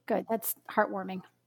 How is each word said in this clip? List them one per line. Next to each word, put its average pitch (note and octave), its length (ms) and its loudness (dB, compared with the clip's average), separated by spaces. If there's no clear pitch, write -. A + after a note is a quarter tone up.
Good. G3 220 0
That's A3 260 0
heartwarming. F#3+ 520 0